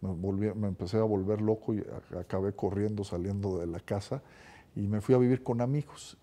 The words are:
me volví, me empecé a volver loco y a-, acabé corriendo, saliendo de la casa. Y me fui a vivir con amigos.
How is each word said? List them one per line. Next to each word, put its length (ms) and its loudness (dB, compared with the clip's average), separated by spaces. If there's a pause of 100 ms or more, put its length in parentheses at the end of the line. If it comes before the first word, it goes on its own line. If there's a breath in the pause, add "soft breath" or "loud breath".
me 80 -2
volví, 460 0
me 120 -2
empecé 300 -2
a 60 6
volver 360 2
loco 360 2
y 60 0
a-, 380 -10
acabé 340 -2
corriendo, 500 0
saliendo 560 -2
de 80 -2
la 120 -4
casa. 440 -4 (520 loud breath)
Y 120 -2
me 140 0
fui 120 4
a 60 8
vivir 240 4
con 180 0
amigos. 600 -4